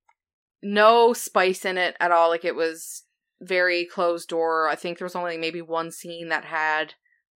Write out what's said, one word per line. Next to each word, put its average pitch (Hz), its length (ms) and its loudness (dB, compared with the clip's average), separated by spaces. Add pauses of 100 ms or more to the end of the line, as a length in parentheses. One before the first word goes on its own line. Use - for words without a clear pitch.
(600)
no 220 520 6
spice 185 520 0
in 185 120 -4
it 180 220 -2
at 175 120 2
all. 170 180 6
Like, 170 160 -2
it 147 100 -2
was 165 500 -6 (340)
very 180 460 0
closed 175 440 -2
door. 165 380 0
I 151 80 0
think 175 220 -8
there 185 80 -10
was 180 100 -8
only 175 220 -6
maybe 165 240 -6
one 165 300 -6
scene 170 380 -14
that 156 160 -4
had, 156 500 -4 (440)